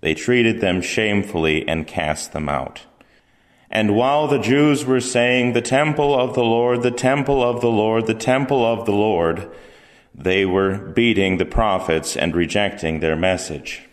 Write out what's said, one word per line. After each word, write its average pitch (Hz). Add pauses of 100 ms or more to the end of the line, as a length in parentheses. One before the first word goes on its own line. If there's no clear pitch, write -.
they 80
treated 113
them 92
shamefully 90
and 80
cast 76
them 76
out. 71 (880)
And 107
while 143
the 139
Jews 135
were 127
saying, 123
"The 117
temple 143
of 123
the 123
Lord, 120
the 123
temple 135
of 120
the 120
Lord, 110
the 110
temple 127
of 113
the 104
Lord," 95 (680)
they 92
were 95
beating 101
the 90
prophets 92
and 80
rejecting 82
their 80
message. 85